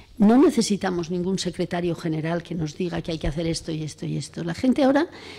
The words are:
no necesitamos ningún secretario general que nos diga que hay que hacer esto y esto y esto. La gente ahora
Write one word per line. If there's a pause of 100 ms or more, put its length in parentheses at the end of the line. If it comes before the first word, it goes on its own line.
(180)
no
necesitamos
ningún
secretario
general
que
nos
diga
que
hay
que
hacer
esto
y
esto
y
esto.
La
gente
ahora (320)